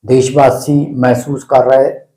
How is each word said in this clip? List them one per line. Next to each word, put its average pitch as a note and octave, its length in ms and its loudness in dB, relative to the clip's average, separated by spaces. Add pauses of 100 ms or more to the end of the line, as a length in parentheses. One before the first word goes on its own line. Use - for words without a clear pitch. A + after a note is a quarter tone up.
ਦੇਸ਼ C3 300 0
ਵਾਸੀ C#3+ 580 0
ਮਹਿਸੂਸ B2+ 500 -2
ਕਰ C3 200 2
ਰਹੇ C3+ 280 2 (240)